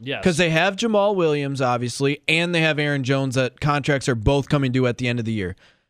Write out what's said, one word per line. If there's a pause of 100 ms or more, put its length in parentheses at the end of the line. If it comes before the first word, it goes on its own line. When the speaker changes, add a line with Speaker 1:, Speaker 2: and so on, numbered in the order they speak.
Speaker 1:
Yes.
Speaker 2:
'Cause
they
have
Jamal
Williams,
obviously,
and
they
have
Aaron
Jones
that
contracts
are
both
coming
due
at
the
end
of
the
year. (360)